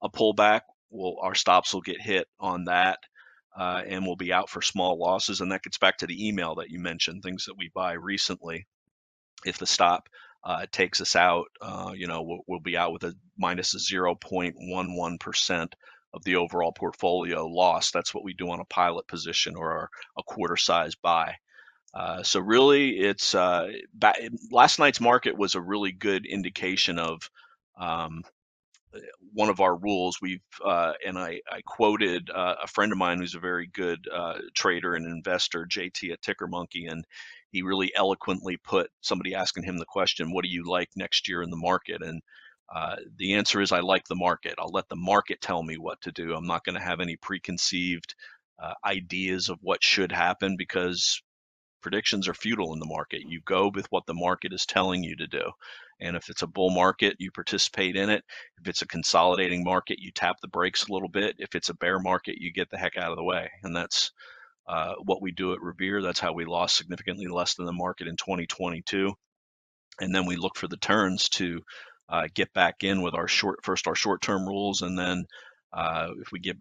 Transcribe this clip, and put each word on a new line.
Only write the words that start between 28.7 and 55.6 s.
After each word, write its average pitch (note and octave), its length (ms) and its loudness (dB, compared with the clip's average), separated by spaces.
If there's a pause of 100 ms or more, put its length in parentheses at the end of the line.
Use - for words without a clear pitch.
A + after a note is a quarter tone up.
one G#2+ 160 4
of F#2+ 100 2
our F#2 160 8
rules. F2+ 460 2
We've, F#2 180 -4 (240)
uh, E2+ 300 2 (120)
and F#2+ 120 -4
I, F2 240 -6 (100)
I F#2+ 140 -8
quoted, G#2 640 4
uh, F2+ 340 0
a - 40 -6
friend G#2 260 2
of F#2+ 40 0
mine F2+ 220 2
who's F2+ 160 -6
a E2+ 40 -12
very F2 280 -2
good, F2 420 -4
uh, E2+ 260 -4 (180)
trader F2 420 2
and E2 100 -4
investor, E2+ 600 -2
J F2+ 240 -4
T F2+ 220 -8
at E2 100 -10
Ticker F#2+ 260 -4
Monkey, F2 380 -6
and E2 180 -8 (480)
he F#2 100 -2
really F#2+ 320 0
eloquently F#2+ 600 0
put - 340 0 (120)
somebody F#2 340 -2
asking F2+ 280 -2
him F2+ 140 -6
the E2 80 -6
question, F2 460 0
"What F2+ 120 0
do F#2 60 -4
you F2 140 -4
like F2+ 320 0
next - 320 -2
year F2+ 140 -2
in E2+ 80 -6
the E2+ 80 -8
market?" E2+ 440 -2
And, E2 200 -8 (520)
uh, E2 220 -4 (220)
the G2 160 0
answer G2+ 280 2
is, F#2+ 120 2
"I F2 80 4
like F#2+ 260 2
the F#2 80 -4
market. F2 440 0
I'll E2 120 -6
let F#2+ 160 -2
the E2+ 80 -10
market F#2+ 460 2
tell F2 200 -2
me D#2+ 160 -8
what E2+ 240 -8
to F2 120 -10
do. E2 200 -6
I'm E2 140 -6
not E2+ 160 -2
gonna F2+ 180 -6
have F2 200 -4
any E2+ 160 -4
preconceived, F2+ 1000 -4 (460)
uh, D#2+ 120 -8 (120)
ideas F#2 640 -2
of F2 120 -6
what F2+ 220 0
should F#2 300 2
happen F2+ 420 2
because F2+ 680 -2 (600)
predictions G2 480 -2
are E2+ 40 -4
futile G#2 400 -4
in D#2 60 -6
the D#2 80 -8
market. D#2 400 -8
You D#2+ 140 -10
go F#2+ 340 2
with F#2+ 160 -4
what F#2 160 -2
the E2 60 -6
market F2+ 400 -2
is F2+ 120 -4
telling F#2 380 2
you E2 140 -8
to D#2+ 100 -6
do." - 240 -4 (500)